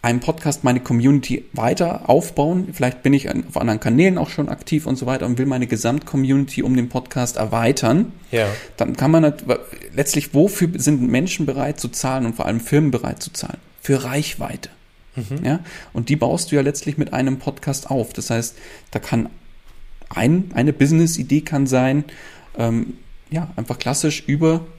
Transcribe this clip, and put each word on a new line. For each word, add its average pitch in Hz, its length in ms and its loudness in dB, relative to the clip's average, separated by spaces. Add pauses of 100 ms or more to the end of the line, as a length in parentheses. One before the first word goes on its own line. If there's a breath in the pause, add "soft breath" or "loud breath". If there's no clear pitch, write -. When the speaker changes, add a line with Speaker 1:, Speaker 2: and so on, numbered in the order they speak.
Speaker 1:
einem 123 180 2
Podcast 156 440 -2
meine 123 160 4
Community 127 720 2
weiter 135 560 0
aufbauen, 165 640 2
vielleicht - 300 -2
bin 135 100 4
ich 139 160 2
an, - 200 -2
auf - 100 -4
anderen 110 220 0
Kanälen 170 360 4
auch 160 140 -2
schon 147 180 -2
aktiv - 380 -4
und 131 100 0
so 127 80 -8
weiter 127 220 -2
und 120 100 0
will 131 80 0
meine 127 220 0
Gesamt-Community 135 960 0
um 127 120 2
den 123 140 2
Podcast 127 480 -4
erweitern, 117 760 2 (180)
Speaker 2:
Ja. 113 160 2 (320 loud breath)
Speaker 1:
dann - 180 -2
kann 135 140 2
man 165 120 8
nat-, 147 240 2
wa-, - 120 0 (360)
letztlich, 143 380 -2
wofür 175 440 4
sind 147 260 2
Menschen 131 420 0
bereit 139 360 -4
zu 123 80 -6
zahlen 131 360 -4
und 113 100 -4
vor - 120 -4
allem 113 140 -2
Firmen 147 300 2
bereit - 320 -4
zu - 80 -10
zahlen? - 280 -10 (240)
Für 135 220 2
Reichweite. - 680 -6 (460)
Speaker 2:
Mhm. 127 280 -8
Speaker 1:
Ja? 156 160 0 (320 loud breath)
Und 117 160 -4
die 151 80 4
baust 151 340 0
du 147 60 2
ja 143 60 4
letztlich 143 340 -2
mit 151 160 -2
einem 135 260 0
Podcast - 520 -6
auf. 127 240 -2
Das - 160 -6
heißt, 117 260 -2 (360 loud breath)
da - 80 -4
kann - 280 -4 (800)
ein, 165 460 2
eine 135 180 2
Business-Idee 156 680 2
kann 139 240 0
sein, 131 380 2 (520 loud breath)
ähm, 117 380 0 (380)
ja, 156 220 -4
einfach 117 240 -6
klassisch 156 480 -2
über 160 400 2 (120)